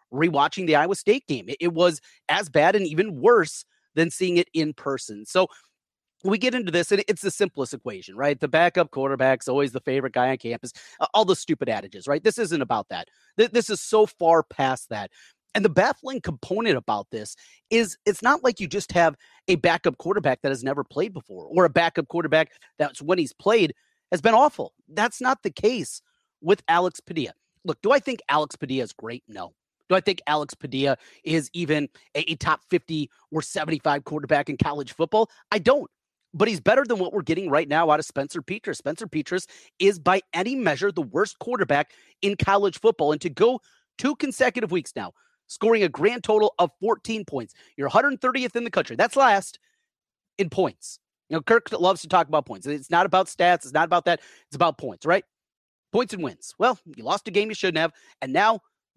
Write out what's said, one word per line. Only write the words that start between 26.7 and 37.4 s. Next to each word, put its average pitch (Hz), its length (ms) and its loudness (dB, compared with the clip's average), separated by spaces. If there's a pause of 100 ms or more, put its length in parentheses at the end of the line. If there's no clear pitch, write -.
Padilla. 156 320 -8 (320)
Look, 165 160 -6
do 220 120 2
I 285 60 6
think 262 300 -6
Alex 147 280 0
Padilla 131 280 -6
is 104 80 -14
great? 117 340 -14
No. 95 280 -16 (340)
Do 185 80 2
I 185 40 4
think 185 260 -2
Alex 147 280 -2
Padilla 135 440 -2 (260)
is 156 300 -2
even 151 340 -2 (260)
a, 156 160 -4
a 160 60 -4
top 156 320 -2
fifty 156 420 -4 (220)
or 156 80 -2
seventy-five 151 640 -4
quarterback 147 460 -2
in 139 80 -6
college 147 340 -4
football? 214 380 0 (200)
I 214 100 2
don't. 254 300 2 (440)
But 202 140 2
he's 190 120 -2
better 247 240 4
than 226 140 -2
what 180 160 -2
we're 196 80 -2
getting 165 260 -2